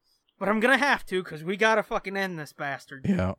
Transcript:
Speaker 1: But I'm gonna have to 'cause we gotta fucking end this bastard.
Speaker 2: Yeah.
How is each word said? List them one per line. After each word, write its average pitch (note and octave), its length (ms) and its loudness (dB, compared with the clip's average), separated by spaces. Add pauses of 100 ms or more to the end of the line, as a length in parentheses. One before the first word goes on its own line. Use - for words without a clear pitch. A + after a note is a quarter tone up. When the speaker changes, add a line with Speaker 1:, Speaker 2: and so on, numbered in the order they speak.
(400)
Speaker 1:
But F#3+ 100 -2
I'm A3 120 2
gonna B3+ 160 6
have C4+ 300 2
to F#3 160 -2
'cause D#3 200 -12
we F#3+ 140 -4
gotta A3 260 4
fucking G3 340 -6
end F#3 220 -4
this D3 140 -12
bastard. C#3 540 -8
Speaker 2:
Yeah. F3+ 320 2